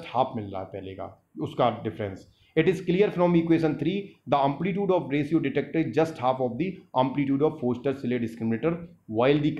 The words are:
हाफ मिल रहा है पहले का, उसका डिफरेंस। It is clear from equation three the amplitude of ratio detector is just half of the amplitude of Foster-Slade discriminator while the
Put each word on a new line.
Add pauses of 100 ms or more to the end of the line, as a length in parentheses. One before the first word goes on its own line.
हाफ
मिल
रहा
है
पहले
का, (360)
उसका (140)
डिफरेंस। (320)
It
is
clear
from
equation
three (340)
the
amplitude
of
ratio
detector
is
just
half
of
the (340)
amplitude
of
Foster-Slade
discriminator (460)
while
the